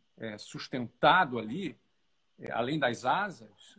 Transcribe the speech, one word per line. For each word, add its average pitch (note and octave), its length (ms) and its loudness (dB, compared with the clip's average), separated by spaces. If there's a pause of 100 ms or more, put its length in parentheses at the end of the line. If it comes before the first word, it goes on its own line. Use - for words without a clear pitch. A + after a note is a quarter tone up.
(180)
é, A2 200 -10
sustentado C#3+ 1000 2
ali, A#2+ 420 -6 (600)
é, - 120 -10
além C#3 280 0
das A#2+ 260 0
asas, D3 720 -4